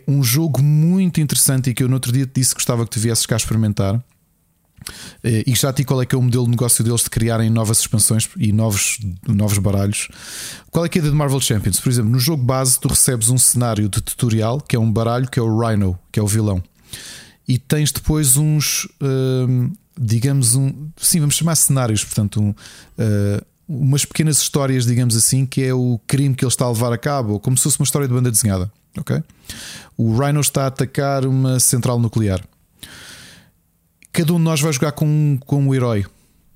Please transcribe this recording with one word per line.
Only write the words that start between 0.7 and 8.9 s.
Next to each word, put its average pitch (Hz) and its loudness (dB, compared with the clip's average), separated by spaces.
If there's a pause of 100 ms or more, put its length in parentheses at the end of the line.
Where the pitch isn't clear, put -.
interessante 135 0
e 123 0
que 131 -2
eu 127 2
no 131 2
outro 127 -2
dia 135 0
te 131 -4
disse 127 2
que - -6
gostava 117 -2
que 104 -8
tu 107 -6
viesses 113 0
cá 123 -2
experimentar. 107 0 (1200)
Eh, 110 0
e 127 2
já 135 0
te - -14
digo 139 2
qual 131 0
é 127 -2
que 131 -2
é - 2
o 131 0
modelo 123 2
de 117 2
negócio 120 0
deles 117 0
de - -4
criarem 113 0
novas 113 2
expansões - 0
e 113 0
novos, 107 0 (280)